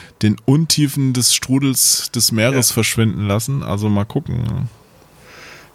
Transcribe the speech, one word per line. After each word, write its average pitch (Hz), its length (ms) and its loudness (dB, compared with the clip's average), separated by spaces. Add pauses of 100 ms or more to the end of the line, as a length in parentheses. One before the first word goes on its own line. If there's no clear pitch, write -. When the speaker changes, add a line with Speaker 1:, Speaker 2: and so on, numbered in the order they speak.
(220)
Speaker 1:
den 107 140 4 (100)
Untiefen 139 680 2
des 123 220 0
Strudels - 800 0
des 117 180 0
Meeres 117 380 2
Speaker 2:
Ja. - 40 -2
Speaker 1:
verschwinden 110 520 0
lassen. 110 360 -2
Also 101 280 -2
mal 101 160 2
gucken. - 640 -4 (1040)